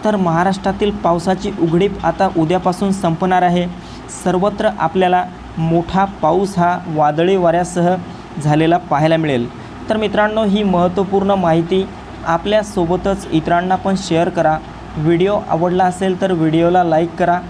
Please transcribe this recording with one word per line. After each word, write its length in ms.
तर 100
महाराष्ट्रातील 760
पावसाची 680
उघडीप 460
आता 320
उद्यापासून 540
संपणार 500
आहे. 240
सर्वत्र 460
आपल्याला 460
मोठा 480
पाऊस 540
हा 180
वादळी 480
वाऱ्यासह 600
झालेला 340
पाहायला 400
मिळेल. 300
तर 80
मित्रांनो, 460
ही 200
महत्त्वपूर्ण 680
माहिती 560
आपल्यासोबतच 1040
इतरांना 440
पण 220
शेअर 320
करा. 280
व्हिडिओ 420
आवडला 360
असेल 360
तर 100
व्हिडिओला 520
लाईक 320
करा 240